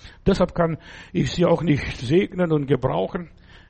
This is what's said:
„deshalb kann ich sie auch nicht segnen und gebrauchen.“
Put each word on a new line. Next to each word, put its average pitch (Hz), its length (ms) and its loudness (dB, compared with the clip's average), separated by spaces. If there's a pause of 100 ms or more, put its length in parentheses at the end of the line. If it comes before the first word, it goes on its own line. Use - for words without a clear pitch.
(240)
„deshalb 190 300 2
kann 165 240 -2 (360)
ich 139 180 0
sie 170 140 2
auch 156 180 2
nicht 147 340 0
segnen 180 540 0
und 147 160 0
gebrauchen.“ 156 640 -2 (380)